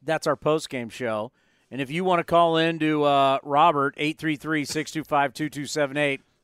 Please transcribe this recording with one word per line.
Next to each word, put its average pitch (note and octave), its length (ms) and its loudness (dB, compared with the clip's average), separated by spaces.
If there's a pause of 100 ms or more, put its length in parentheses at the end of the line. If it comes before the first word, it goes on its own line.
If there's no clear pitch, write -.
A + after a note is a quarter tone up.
That's D#3 260 -2
our C#3+ 80 2
post-game C#3 540 -2
show. A2+ 420 -4 (400)
And B2+ 100 -8
if B2+ 100 -6
you F3+ 140 -2
wanna F3 180 2
call E3+ 340 4
in E3 220 0
to, D#3 240 2
uh, C#3 400 4
Robert, C#3+ 540 4
eight D3+ 200 -2
three D#3 200 -4
three, D3+ 260 -2
six D3+ 280 -6
two D#3 120 -6
five, C#3+ 300 0
two D3+ 160 -4
two C#3 160 -10
seven C#3+ 320 -2
eight. C#3+ 240 -2 (220)